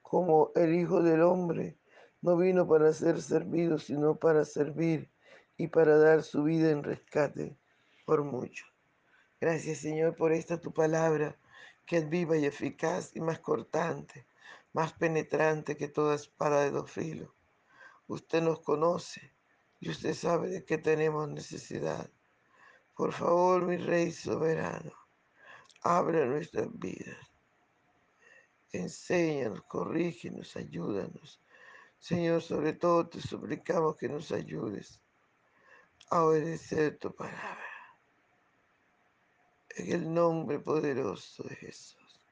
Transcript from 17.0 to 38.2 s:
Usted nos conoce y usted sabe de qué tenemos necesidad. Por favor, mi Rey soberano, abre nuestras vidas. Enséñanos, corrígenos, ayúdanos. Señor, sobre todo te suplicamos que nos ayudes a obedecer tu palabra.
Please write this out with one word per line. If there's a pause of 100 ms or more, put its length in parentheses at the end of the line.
Usted
nos
conoce (480)
y
usted
sabe
de
qué
tenemos
necesidad. (840)
Por
favor,
mi
Rey
soberano, (920)
abre
nuestras
vidas. (1500)
Enséñanos,
corrígenos,
ayúdanos. (600)
Señor,
sobre
todo
te
suplicamos
que
nos
ayudes (1120)
a
obedecer
tu
palabra. (2000)